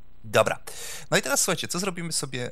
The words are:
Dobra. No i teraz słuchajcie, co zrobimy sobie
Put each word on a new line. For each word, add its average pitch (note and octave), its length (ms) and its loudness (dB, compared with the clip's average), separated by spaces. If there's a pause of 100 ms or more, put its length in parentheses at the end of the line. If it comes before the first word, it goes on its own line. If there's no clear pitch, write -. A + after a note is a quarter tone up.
(240)
Dobra. A2 340 4 (520)
No D#3+ 60 6
i G#3+ 60 4
teraz - 180 2
słuchajcie, - 280 0
co F3 100 -2
zrobimy F3 340 -4
sobie C3 400 -2